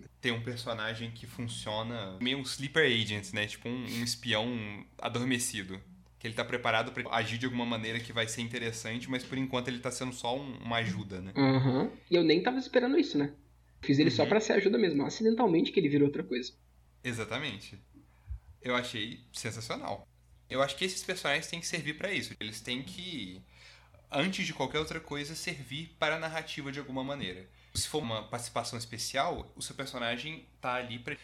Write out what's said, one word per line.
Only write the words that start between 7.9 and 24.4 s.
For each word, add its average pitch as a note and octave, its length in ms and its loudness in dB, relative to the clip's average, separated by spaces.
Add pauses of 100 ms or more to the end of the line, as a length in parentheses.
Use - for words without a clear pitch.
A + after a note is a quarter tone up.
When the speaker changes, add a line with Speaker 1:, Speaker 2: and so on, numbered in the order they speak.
Speaker 1:
que A#2 140 -8
vai A2+ 140 0
ser A#2+ 140 -4
interessante, A#2 680 -4
mas B2+ 140 -2
por C3 160 -4
enquanto B2+ 300 0
ele B2 100 -4
tá B2 100 -4
sendo B2+ 240 -4
só B2 240 -2
um, C#3 200 -8
uma A#2 200 -2
ajuda, G#2+ 420 -2
né? F#2 160 -8
Speaker 2:
Aham. C3+ 540 6 (220)
E F3 40 8
eu F3 80 8
nem E3 200 8
tava B3+ 160 2
esperando C4 400 4
isso, - 180 2
né? C#3+ 160 2 (480)
Fiz C#3 160 6
ele D#3 140 8
só - 100 2
Speaker 1:
Uhum. B2+ 80 4
Speaker 2:
pra G#3+ 100 6
ser - 140 2
ajuda G3+ 240 4
mesmo. D#3 260 4
Acidentalmente A3 680 4
que - 80 4
ele D3+ 100 6
virou C#3+ 180 8
outra - 160 -2
coisa. B2 300 -4 (500)
Speaker 1:
Exatamente. A2+ 720 -4 (840)
Eu B2 140 2
achei A#2+ 440 -2 (140)
sensacional. - 760 -6 (420)
Eu C3 120 2
acho C#3 140 2
que F#3 100 0
esses F#3+ 180 -4
personagens D#3+ 440 0
têm E3+ 120 -6
que - 80 -6
servir D3+ 300 -2
pra F#3 140 -2
isso. A#2+ 280 -2
Eles G#2+ 220 -8
têm B2+ 220 -4
que, G#2 580 -8 (680)
antes F#3 340 2